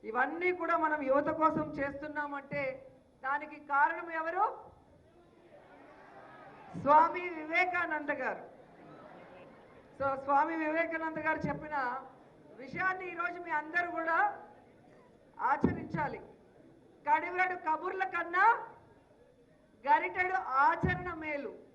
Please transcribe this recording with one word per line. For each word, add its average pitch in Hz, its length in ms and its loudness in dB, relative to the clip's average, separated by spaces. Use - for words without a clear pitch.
ఇవన్నీ 294 500 0
కూడా 330 240 0
మనం 302 260 0
యువత 294 220 2
కోసం 311 260 2
చేస్తున్నామంటే 285 840 -6
దానికి 294 320 -4
కారణం 320 340 4
ఎవరు? 339 240 2
స్వామి 330 420 6
వివేకానంద 330 760 -2
గారు. 208 220 -6
So 269 80 0
స్వామి 285 380 4
వివేకానంద 320 640 -2
గారు 311 220 0
చెప్పిన 302 280 -6
విషయాన్ని 370 500 -4
ఈరోజు 349 340 -4
మీ 330 140 -4
అందరూ 349 280 -2
కూడా 330 200 0
ఆచరించాలి. 285 720 0
కడివెడు 359 580 0
కబుర్ల 370 380 -2
కన్నా 339 320 4
గరిటెడు 359 520 2
ఆచరణ 359 440 2
మేలు 285 300 -6